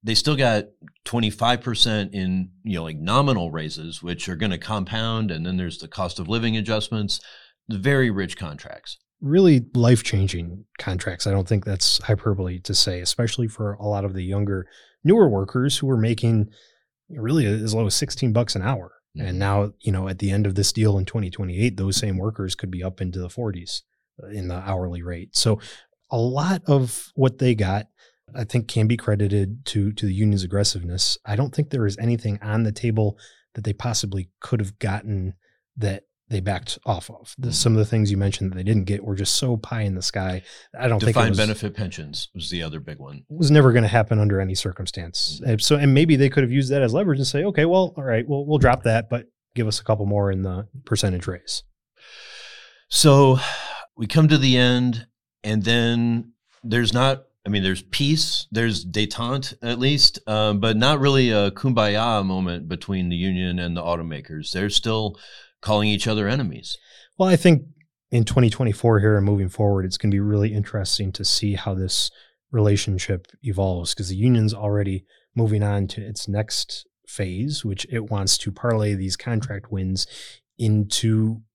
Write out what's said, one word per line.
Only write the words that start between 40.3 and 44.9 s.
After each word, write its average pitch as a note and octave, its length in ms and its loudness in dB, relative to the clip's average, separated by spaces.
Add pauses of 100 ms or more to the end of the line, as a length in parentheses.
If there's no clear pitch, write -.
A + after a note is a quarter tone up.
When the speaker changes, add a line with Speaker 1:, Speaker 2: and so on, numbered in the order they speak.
Speaker 2:
I C3 120 0
don't A2 100 4
think A2+ 120 2
it - 20 2
Speaker 1:
Defined A2+ 160 4
Speaker 2:
was G2 80 0
Speaker 1:
benefit G#2+ 360 -2
pensions D#2+ 640 -8
was E2 140 -10
the F2 140 -6
other D#2 180 -8
big D2 180 -16
one. C#2 300 -16
Speaker 2:
was D3+ 200 0
never C#3+ 220 8
gonna A#2 160 4
happen A2 320 2
under G2+ 220 2
any F#2+ 120 -2
circumstance. - 880 -6